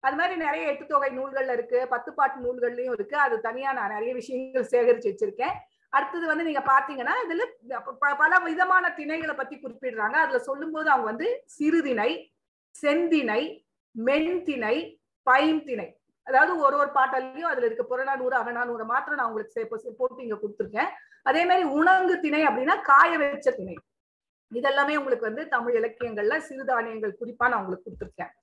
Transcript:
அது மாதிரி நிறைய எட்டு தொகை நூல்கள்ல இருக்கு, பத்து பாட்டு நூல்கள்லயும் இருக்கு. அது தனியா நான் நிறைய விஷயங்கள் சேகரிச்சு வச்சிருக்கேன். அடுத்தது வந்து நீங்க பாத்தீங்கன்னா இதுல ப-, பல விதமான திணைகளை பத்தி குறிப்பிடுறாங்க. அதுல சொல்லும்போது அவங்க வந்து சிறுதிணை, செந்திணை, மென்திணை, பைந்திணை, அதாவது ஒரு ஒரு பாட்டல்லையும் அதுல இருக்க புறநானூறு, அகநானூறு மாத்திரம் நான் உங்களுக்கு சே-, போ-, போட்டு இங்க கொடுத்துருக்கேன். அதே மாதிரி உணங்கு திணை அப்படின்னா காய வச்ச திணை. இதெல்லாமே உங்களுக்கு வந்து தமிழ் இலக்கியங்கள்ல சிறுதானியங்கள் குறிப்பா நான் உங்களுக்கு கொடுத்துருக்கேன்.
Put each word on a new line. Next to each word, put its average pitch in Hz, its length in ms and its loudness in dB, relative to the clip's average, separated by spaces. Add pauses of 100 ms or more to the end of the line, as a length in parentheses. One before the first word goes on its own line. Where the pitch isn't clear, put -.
அது 269 120 0
மாதிரி 359 200 0
நிறைய 320 320 -2
எட்டு - 200 -4
தொகை 277 240 2
நூல்கள்ல 262 420 -4
இருக்கு, 240 340 0
பத்து 247 240 -2
பாட்டு 269 280 0
நூல்கள்லயும் 247 540 -4
இருக்கு. 208 240 -6
அது 262 240 2
தனியா 247 300 -4
நான் 214 220 -4
நிறைய 226 200 -4
விஷயங்கள் 262 560 -4
சேகரிச்சு 240 400 4
வச்சிருக்கேன். 214 460 -4 (380)
அடுத்தது 330 340 0
வந்து 311 160 0
நீங்க 302 200 -2
பாத்தீங்கன்னா 277 560 2
இதுல 370 260 -2 (520)
ப-, 285 200 2
பல 311 220 4
விதமான 349 500 2
திணைகளை 311 460 -6
பத்தி 262 200 -8
குறிப்பிடுறாங்க. 233 600 -4
அதுல 269 220 2
சொல்லும்போது 311 500 -4
அவங்க 233 180 4
வந்து 233 200 -4 (220)
சிறுதிணை, 285 600 0 (680)
செந்திணை, 294 680 2 (540)
மென்திணை, 277 800 0 (520)
பைந்திணை, 277 600 2 (400)
அதாவது 269 320 6
ஒரு 277 180 4
ஒரு 285 140 2
பாட்டல்லையும் 262 600 0
அதுல 247 160 0
இருக்க 226 160 -2
புறநானூறு, 254 520 -2
அகநானூறு 233 500 -2
மாத்திரம் 277 340 -2
நான் 240 100 0
உங்களுக்கு 214 260 -8
சே-, 226 140 -4
போ-, 220 280 -10
போட்டு 254 260 -4
இங்க 220 140 -6
கொடுத்துருக்கேன். 214 540 -4 (340)
அதே 302 200 4
மாதிரி 359 260 4
உணங்கு 359 480 4
திணை 302 240 0
அப்படின்னா 285 380 2
காய 320 360 8
வச்ச 285 340 0
திணை. 185 260 -10 (720)
இதெல்லாமே 277 440 0
உங்களுக்கு 240 340 -2
வந்து 262 180 -6
தமிழ் 240 280 0
இலக்கியங்கள்ல 226 680 -2
சிறுதானியங்கள் 226 760 -4
குறிப்பா 240 280 -2
நான் 220 140 0
உங்களுக்கு 185 260 -10
கொடுத்துருக்கேன். - 440 -12 (100)